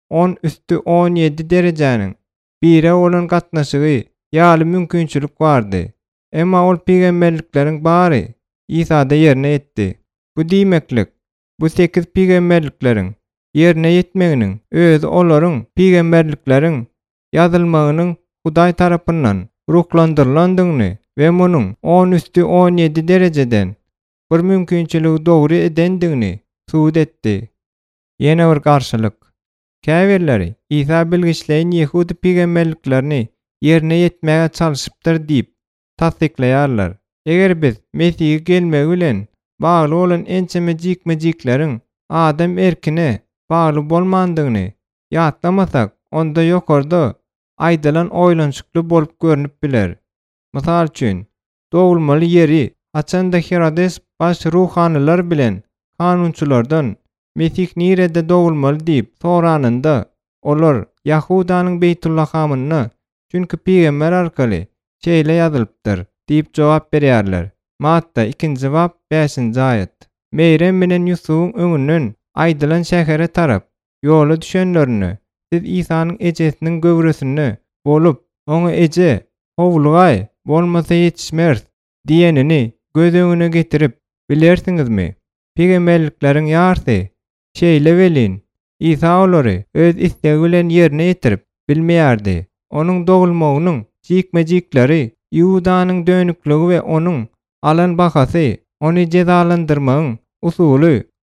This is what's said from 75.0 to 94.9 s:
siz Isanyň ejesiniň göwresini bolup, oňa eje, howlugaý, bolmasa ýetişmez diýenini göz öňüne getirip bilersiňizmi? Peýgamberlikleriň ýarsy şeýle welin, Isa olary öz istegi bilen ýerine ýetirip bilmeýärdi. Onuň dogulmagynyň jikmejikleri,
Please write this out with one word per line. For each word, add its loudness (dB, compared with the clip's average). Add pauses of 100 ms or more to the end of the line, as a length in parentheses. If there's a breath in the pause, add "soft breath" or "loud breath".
siz -2
Isanyň -4
ejesiniň -4
göwresini 0 (280)
bolup, 2 (240)
oňa -2
eje, 0 (300)
howlugaý, 2 (200)
bolmasa 0
ýetişmez 0 (460)
diýenini 2 (220)
göz 2
öňüne 2
getirip -2 (280)
bilersiňizmi? 0 (420)
Peýgamberlikleriň 2
ýarsy 0 (600)
şeýle 4
welin, 2 (380)
Isa 2
olary 0 (100)
öz 2
istegi -2
bilen 0
ýerine 2
ýetirip -2 (280)
bilmeýärdi. 0 (240)
Onuň -4
dogulmagynyň 0 (240)
jikmejikleri, 0 (320)